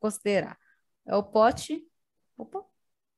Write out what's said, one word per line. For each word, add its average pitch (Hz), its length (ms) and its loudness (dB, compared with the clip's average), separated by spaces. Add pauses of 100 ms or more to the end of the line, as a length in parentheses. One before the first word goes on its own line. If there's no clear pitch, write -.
considerar. 202 580 -2 (480)
É - 100 -2
o 208 60 2
pote. 226 640 0 (500)
Opa. 302 280 -14 (540)